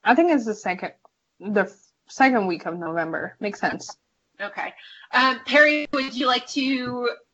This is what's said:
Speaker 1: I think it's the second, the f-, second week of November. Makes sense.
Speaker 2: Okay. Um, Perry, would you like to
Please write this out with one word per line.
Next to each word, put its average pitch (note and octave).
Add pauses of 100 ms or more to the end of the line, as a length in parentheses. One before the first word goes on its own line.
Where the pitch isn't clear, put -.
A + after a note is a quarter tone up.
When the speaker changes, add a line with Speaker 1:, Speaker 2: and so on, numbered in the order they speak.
Speaker 1:
I A3+
think E4+
it's C4+
the G#3+
second, F#3+ (480)
the G3+
f-, - (160)
second B3+
week F3
of E3+
November. E3
Makes G#3
sense. - (440)
Speaker 2:
Okay. G3+ (380)
Um, B3+
Perry, D4
would C4
you B3+
like B3+
to B3+ (260)